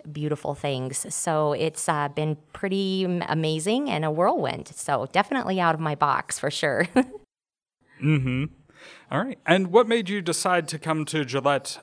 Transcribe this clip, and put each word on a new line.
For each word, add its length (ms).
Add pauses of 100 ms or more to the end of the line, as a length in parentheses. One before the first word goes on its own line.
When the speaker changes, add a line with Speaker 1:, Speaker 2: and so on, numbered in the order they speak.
(100)
Speaker 1:
beautiful 440
things. 580
So 400
it's, 360
uh, 200
been 280 (180)
pretty 500
m-, 240
amazing 600
and 140
a 60
whirlwind. 580
So 440
definitely 480
out 140
of 60
my 160
box 420
for 120
sure. 420
<laughs> 40 (1080)
Speaker 2:
Mm-hmm. 420 (640)
All 140
right. 220
And 220
what 180
made 220
you 120
decide 480
to 100
come 280
to 180
Gillette 580